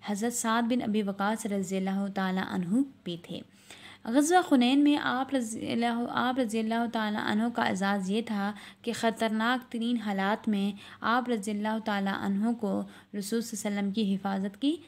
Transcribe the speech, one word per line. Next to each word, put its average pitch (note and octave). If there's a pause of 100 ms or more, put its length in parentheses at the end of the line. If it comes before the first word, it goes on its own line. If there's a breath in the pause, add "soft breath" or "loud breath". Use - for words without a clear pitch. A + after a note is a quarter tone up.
हज़रत G#3+
साद A#3
बिन A#3+
अबी G#3+
वकास G3
रज़ी F#3+
अल्लाह F#3+
ताला F#3+
अन्हु F#3+ (220)
भी F3 (120)
थे। F3+ (680 loud breath)
ग़ज़वा D4
हुनैन C4+
में D4
आप C4
रज़ी A3+
अल्लाह, A#3
आप B3
रज़ी A3+
अल्लाह A3+
ताला A3
अन्हु G#3+
का A#3+
एजाज़ G3
ये G#3
था G#3 (300 loud breath)
कि A#3
ख़तरनाक A3+
तरीन A#3+
हालात G3+
में G3+ (300 loud breath)
आप A#3+
रज़ी G#3+
अल्लाह G#3+
ताला G3+ (120)
अन्हु G3+
को G#3 (420 loud breath)
रसूल G#3
सल्लल्लाहु A3+
अलैहि -
वसल्लम G3+
की A3
हिफाजत G3
की D4+ (100)